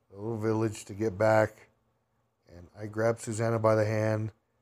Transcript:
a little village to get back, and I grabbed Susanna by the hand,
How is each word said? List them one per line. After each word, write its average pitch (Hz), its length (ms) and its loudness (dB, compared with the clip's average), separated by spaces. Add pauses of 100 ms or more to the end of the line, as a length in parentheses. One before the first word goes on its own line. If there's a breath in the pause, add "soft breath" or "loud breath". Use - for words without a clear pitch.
(140)
a 101 60 -16
little 110 180 -8
village 110 460 -2
to 104 100 -16
get 101 240 -2
back, 110 500 2 (880)
and 87 100 -20 (120)
I 107 80 -10
grabbed 110 340 0
Susanna 113 380 -2
by 110 160 4
the 107 100 2
hand, 110 460 -2 (320)